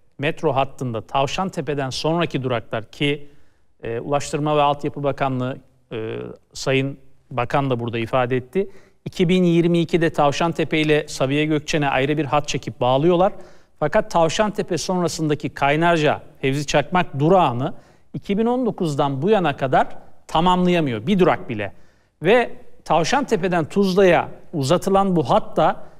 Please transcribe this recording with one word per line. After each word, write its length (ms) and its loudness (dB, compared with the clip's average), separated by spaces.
metro 360 -2
hattında 460 -2
Tavşantepe'den 880 -4
sonraki 520 -2
duraklar 480 -4
ki, 380 -4
e, 180 -6
Ulaştırma 560 -2
ve 60 4
Altyapı 400 -2
Bakanlığı, 540 -2
e, 240 -8
Sayın 440 -2
Bakan 400 0
da 100 -2
burada 180 -4
ifade 380 0
etti. 320 -4
İki 240 0
bin 160 4
yirmi 340 4
ikide 320 0
Tavşantepe 680 0
ile 300 2
Sabiha 360 -2
Gökçen'e 440 0
ayrı 300 0
bir 60 0
hat 240 0
çekip 320 -6
bağlıyorlar. 520 4
Fakat 300 0
Tavşantepe 680 0
sonrasındaki 720 -2
Kaynarca 720 2
Fevzi 260 -2
Çakmak 520 0
durağını 560 2
iki 240 -4
bin 80 2
on 200 0
dokuzdan 560 -2
bu 80 2
yana 260 2
kadar 300 2
tamamlayamıyor. 800 2
Bir 120 2
durak 300 2
bile. 240 -6
Ve 280 4
Tavşantepe'den 800 0
Tuzla'ya 640 4
uzatılan 640 2
bu 140 2
hatta 560 2